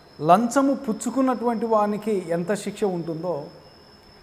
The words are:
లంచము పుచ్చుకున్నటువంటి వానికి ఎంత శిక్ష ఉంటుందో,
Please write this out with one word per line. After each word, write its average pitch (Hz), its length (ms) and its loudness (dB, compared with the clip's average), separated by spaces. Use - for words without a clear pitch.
లంచము 240 520 4
పుచ్చుకున్నటువంటి 233 920 -2
వానికి 208 640 0
ఎంత 170 240 0
శిక్ష 202 300 -4
ఉంటుందో, 165 600 -4